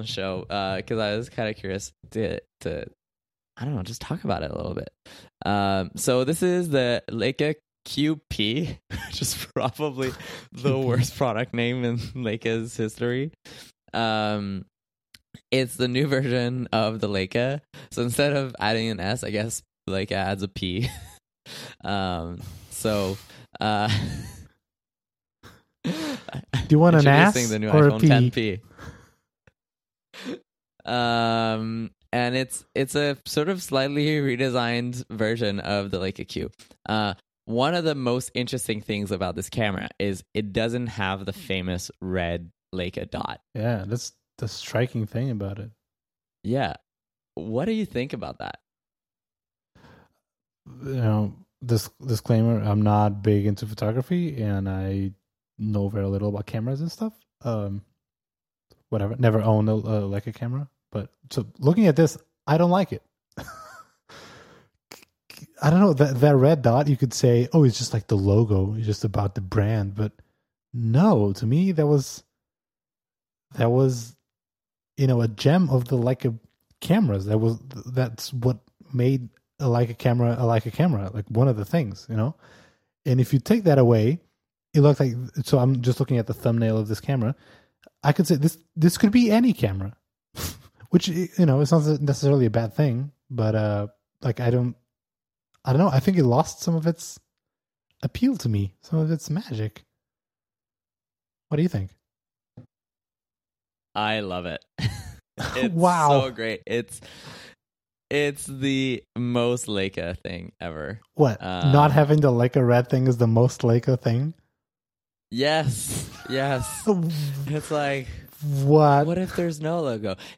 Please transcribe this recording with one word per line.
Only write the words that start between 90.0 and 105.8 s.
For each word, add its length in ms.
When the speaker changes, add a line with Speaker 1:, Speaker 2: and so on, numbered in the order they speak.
Speaker 2:
<laughs> 480
which, 160
you 220
know, 220
it's 100
not 120
necessarily 460
a 60
bad 240
thing, 360
but, 240
uh, 320
like, 180
I 120
don't, 240
I 60
don't 60
know. 100
I 100
think 180
it 60
lost 380
some 140
of 120
its 320
appeal 360
to 120
me, 320
some 180
of 120
its 180
magic. 520
What 80
do 60
you 60
think? 220
Speaker 1:
I 260
love 240
it. 180
<laughs> 120
It's 200
Speaker 2:
Wow. 460